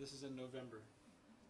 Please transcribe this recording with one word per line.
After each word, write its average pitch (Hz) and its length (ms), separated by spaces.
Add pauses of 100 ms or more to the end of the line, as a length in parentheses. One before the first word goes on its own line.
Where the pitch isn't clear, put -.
This 139 120
is 135 120
in 135 100
November. 127 460 (680)